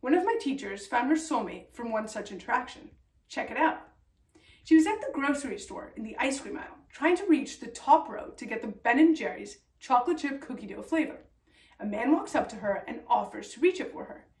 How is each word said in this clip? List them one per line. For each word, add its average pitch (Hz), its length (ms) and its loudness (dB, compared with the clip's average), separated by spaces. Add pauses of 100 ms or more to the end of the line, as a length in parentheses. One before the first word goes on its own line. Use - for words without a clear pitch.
One 262 120 2
of 359 120 4
my 453 140 0
teachers 202 480 -6
found 254 220 0
her 320 60 6
soulmate 208 580 -4
from 233 180 -8
one 214 160 -2
such 208 240 -10
interaction. 240 580 -6 (380)
Check - 240 -8
it 233 60 -6
out. 320 240 2 (800)
She 320 120 6
was 320 120 10
at 415 140 -2
the - 120 -4
grocery 277 460 -2
store - 380 -14
in 226 60 -10
the 220 140 -10
ice 269 220 -2
cream - 180 -10
aisle, - 200 -14 (120)
trying 339 280 2
to 403 80 -4
reach 285 340 2
the 226 80 -12
top - 400 4
row - 300 -10
to 240 80 -12
get 220 160 -6
the - 60 -8
Ben 233 320 2
and 320 160 8
Jerry's 202 420 -8 (220)
chocolate 269 400 2
chip 277 220 -6
cookie 208 260 -12
dough 208 160 -12
flavor. - 420 -2 (540)
A 202 60 -8
man 220 280 2
walks - 200 -2
up - 160 0
to 220 80 -14
her 202 300 -2
and - 200 -10
offers 202 420 0
to - 100 -16
reach 349 200 4
it - 120 -8
for 302 140 -12
her. - 220 -18 (120)